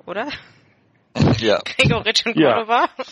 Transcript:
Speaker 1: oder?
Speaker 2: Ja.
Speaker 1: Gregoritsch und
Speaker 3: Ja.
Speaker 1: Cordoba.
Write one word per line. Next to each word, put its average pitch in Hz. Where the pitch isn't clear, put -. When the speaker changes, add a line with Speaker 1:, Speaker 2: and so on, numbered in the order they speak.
Speaker 1:
oder? 214
Speaker 2:
Ja. 107
Speaker 1:
Gregoritsch 226
und 226
Speaker 3:
Ja. 262
Speaker 1:
Cordoba. 233